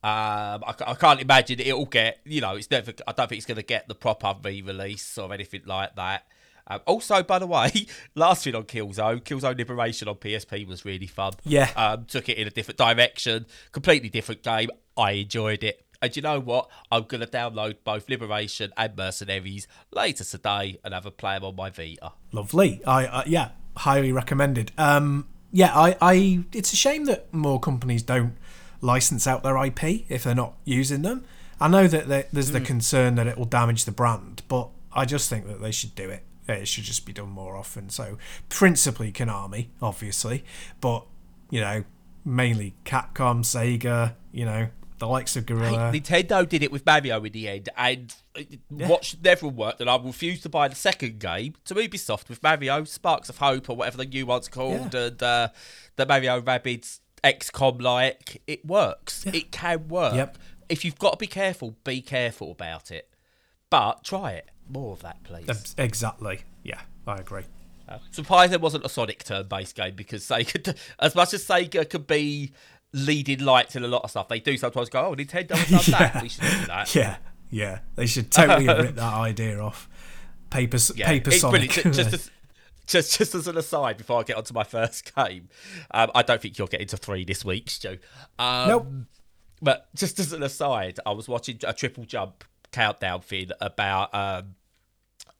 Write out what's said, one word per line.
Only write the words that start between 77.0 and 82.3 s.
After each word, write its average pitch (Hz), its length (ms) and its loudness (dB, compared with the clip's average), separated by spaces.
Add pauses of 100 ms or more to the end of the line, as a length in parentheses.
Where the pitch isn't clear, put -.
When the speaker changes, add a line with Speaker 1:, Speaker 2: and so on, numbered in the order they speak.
Speaker 2:
yeah. 104 280 -4 (180)
They - 100 0
should 117 240 -2
totally 165 360 8
Speaker 1:
<laughs> 156 160 6
Speaker 2:
rip 123 140 0
that 113 180 -2
idea 110 460 -2
off. - 280 -8 (600)
Paper 127 260 0
S-, - 200 4
Speaker 1:
Yeah, 110 120 0
Speaker 2:
Paper 139 220 4
Speaker 1:
it's 175 100 8
Speaker 2:
Sonic. 131 320 4
Speaker 1:
brilliant. 165 240 4
Ju-, 180 60 4
Speaker 2:
<laughs> - 20 6
Speaker 1:
just 117 100 2
as, - 160 -6 (560)